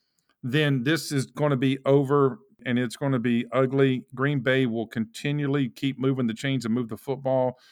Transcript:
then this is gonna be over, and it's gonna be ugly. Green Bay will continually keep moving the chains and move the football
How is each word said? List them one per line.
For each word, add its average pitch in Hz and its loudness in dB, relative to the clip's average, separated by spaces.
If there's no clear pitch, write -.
then 139 2
this 156 0
is 139 0
gonna 147 -2
be 135 0
over, 139 4
and 123 0
it's 123 -2
gonna 135 0
be 117 0
ugly. 135 2
Green 135 0
Bay 131 2
will 113 -4
continually 139 -2
keep 135 -6
moving 127 0
the 110 -2
chains 135 -2
and 110 0
move 120 -2
the 110 -8
football 131 -2